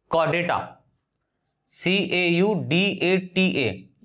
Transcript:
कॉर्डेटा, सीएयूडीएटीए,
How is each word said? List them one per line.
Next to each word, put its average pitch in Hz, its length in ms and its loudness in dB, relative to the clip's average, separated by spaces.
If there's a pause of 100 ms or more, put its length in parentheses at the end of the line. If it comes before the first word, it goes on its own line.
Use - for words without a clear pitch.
कॉर्डेटा, 165 760 -2 (800)
सीएयूडीएटीए, 180 2250 0 (160)